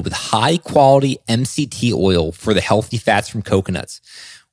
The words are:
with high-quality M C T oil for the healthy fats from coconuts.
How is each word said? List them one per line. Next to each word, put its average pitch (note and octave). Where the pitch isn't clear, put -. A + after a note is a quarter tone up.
with -
high-quality C#3
M A#2+
C C#3
T A#2+
oil E2+
for G#2+
the F2+
healthy -
fats G#2
from G#2+
coconuts. -